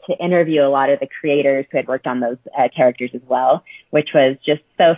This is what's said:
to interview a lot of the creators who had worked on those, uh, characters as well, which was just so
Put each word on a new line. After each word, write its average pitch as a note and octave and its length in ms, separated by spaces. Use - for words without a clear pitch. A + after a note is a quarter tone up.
to - 180
interview E3+ 400
a C#3 60
lot C#3 220
of C#3 100
the C#3 60
creators C#3 640
who D3 60
had B2+ 100
worked C3 180
on B2+ 140
those, A#2+ 160
uh, B2+ 200
characters B2 380
as B2 120
well, B2+ 380
which D3+ 240
was C3+ 300
just D3+ 160
so E3+ 220